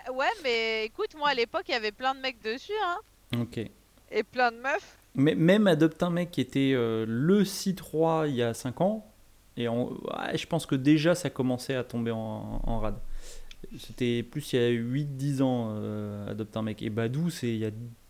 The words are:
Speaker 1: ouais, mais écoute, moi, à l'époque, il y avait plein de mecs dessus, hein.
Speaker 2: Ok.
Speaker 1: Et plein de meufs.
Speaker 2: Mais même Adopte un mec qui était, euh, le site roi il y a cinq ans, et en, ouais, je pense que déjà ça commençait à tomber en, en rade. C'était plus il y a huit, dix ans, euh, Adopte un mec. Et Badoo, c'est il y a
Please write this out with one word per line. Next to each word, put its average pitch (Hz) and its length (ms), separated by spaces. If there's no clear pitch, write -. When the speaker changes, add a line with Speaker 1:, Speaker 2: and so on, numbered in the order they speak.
Speaker 1:
ouais, 262 120
mais 226 420
écoute, 370 320
moi, 294 120
à 277 40
l'époque, 254 360
il - 20
y 262 40
avait 214 180
plein 262 200
de 269 60
mecs 262 240
dessus, 233 300
hein. 349 140
Speaker 2:
Ok. - 160
Speaker 1:
Et 214 120
plein 240 280
de 226 60
meufs. 277 400
Speaker 2:
Mais 139 200
même 196 320
Adopte 160 360
un 175 60
mec 175 220
qui 147 100
était, 135 320
euh, 113 340
le 165 380
site 190 360
roi 160 460
il 139 80
y 120 80
a 117 100
cinq 123 280
ans, 214 280
et 117 140
en, 120 200
ouais, - 480
je - 100
pense 165 180
que 147 100
déjà 151 400
ça 147 140
commençait 127 460
à 123 80
tomber 117 280
en, 110 540
en 113 140
rade. 107 180
C'était 120 460
plus 143 300
il 127 60
y 120 40
a 120 60
huit, 120 360
dix 135 240
ans, 123 300
euh, 104 580
Adopte 104 280
un 110 60
mec. 107 180
Et 113 80
Badoo, 117 400
c'est 123 200
il 113 80
y 110 80
a 110 40